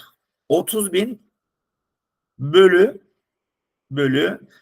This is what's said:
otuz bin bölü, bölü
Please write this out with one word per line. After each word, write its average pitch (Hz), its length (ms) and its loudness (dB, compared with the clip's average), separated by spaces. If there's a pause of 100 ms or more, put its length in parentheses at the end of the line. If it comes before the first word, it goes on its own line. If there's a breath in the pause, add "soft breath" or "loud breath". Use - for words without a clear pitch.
(500 loud breath)
otuz 180 440 -2
bin 214 380 -6 (1080)
bölü, 180 640 2 (880)
bölü 139 500 -2 (200 soft breath)